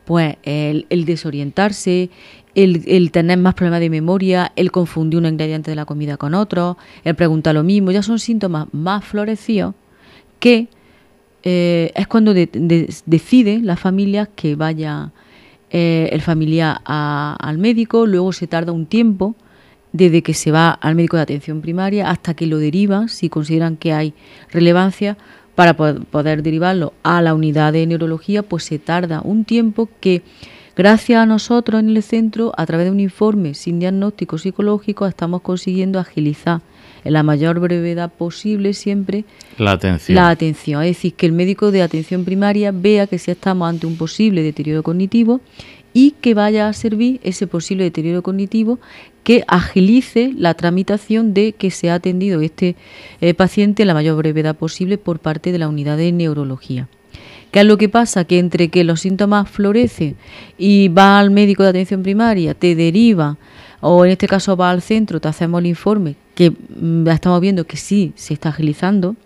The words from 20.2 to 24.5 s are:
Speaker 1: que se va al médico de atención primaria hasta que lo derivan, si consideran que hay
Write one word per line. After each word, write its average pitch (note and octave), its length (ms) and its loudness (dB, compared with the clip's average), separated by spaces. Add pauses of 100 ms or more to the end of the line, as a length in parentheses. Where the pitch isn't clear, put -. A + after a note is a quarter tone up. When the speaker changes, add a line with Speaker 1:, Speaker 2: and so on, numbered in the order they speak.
Speaker 1:
que D#3+ 120 -4
se - 160 -4
va D#3+ 200 4
al D#3 240 -2
médico E3+ 220 0
de D#3+ 60 0
atención D3 380 -6
primaria F#3 500 -4
hasta E3+ 240 -4
que E3 120 -4
lo D#3 120 -2
derivan, G3 500 0
si - 200 -6
consideran D#3+ 480 -2
que D#3+ 160 -4
hay D#3 220 -4 (360)